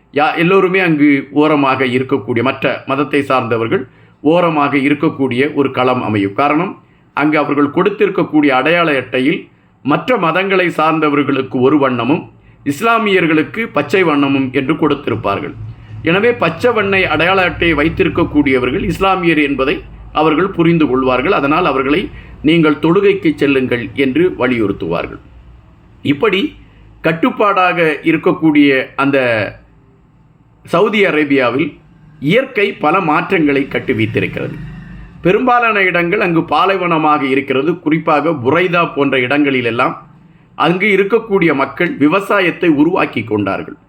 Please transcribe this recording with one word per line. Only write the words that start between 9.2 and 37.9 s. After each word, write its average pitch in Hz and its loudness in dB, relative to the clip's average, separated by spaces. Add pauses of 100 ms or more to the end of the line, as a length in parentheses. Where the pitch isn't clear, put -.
மற்ற 165 0
மதங்களை 185 0
சார்ந்தவர்களுக்கு 147 0
ஒரு 139 4
வண்ணமும் 127 -2 (340)
இஸ்லாமியர்களுக்கு 196 0
பச்சை 151 0
வண்ணமும் 139 0
என்று 139 -2
கொடுத்திருப்பார்கள். 117 -2 (480)
எனவே 202 2
பச்சை 233 0
வண்ணை 196 0
அடையாள 170 0
அட்டையை 170 0
வைத்திருக்கக்கூடியவர்கள் 147 0
இஸ்லாமியர் 180 0
என்பதை 139 -2 (300)
அவர்கள் 156 2
புரிந்து 165 2
கொள்வார்கள். 127 0
அதனால் 156 0
அவர்களை, 143 0 (340)
"நீங்கள் 151 2
தொழுகைக்கு 170 2
செல்லுங்கள்" 127 0
என்று 139 0
வலியுறுத்துவார்கள். 98 -2 (840)
இப்படி 190 -2 (460)
கட்டுப்பாடாக 175 0
இருக்கக்கூடிய 151 2 (100)
அந்த 139 2 (1500)
சவுதி 202 2
அரேபியாவில் 139 0 (480)
இயற்கை 208 0
பல 156 0
மாற்றங்களை 156 0
கட்டுவித்திருக்கிறது. 110 -2 (640)
பெரும்பாலான 233 2
இடங்கள் 180 0
அங்கு 170 0
பாலைவனமாக 160 0
இருக்கிறது. 135 0
குறிப்பாக 160 0